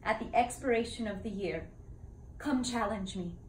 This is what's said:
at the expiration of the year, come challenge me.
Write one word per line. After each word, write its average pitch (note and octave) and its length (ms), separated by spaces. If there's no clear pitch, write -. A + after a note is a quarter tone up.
at A3 160
the - 160
expiration A#3 680
of G3 160
the A3+ 80
year, F#3 380
come C4 240
challenge G#3+ 540
me. E3+ 180